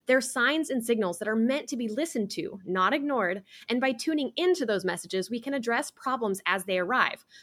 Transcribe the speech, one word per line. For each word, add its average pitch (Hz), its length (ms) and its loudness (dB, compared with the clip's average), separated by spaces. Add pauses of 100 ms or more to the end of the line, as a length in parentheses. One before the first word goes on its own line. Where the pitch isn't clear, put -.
They're 262 160 6
signs 262 480 2
and 240 160 -2
signals 214 340 2
that 208 80 -6
are 214 80 0
meant 240 340 2
to 277 100 -4
be 233 100 -4
listened 233 440 -2
to, - 340 -6
not 185 260 2
ignored, 247 520 0 (260)
and 240 100 0
by 262 120 2
tuning 294 440 -2
into 349 300 2
those 196 180 0
messages, 185 460 -4
we 233 100 -4
can 277 140 -4
address 233 360 -2
problems 233 540 -4
as 185 220 0
they 185 120 0
arrive, 190 460 0 (180)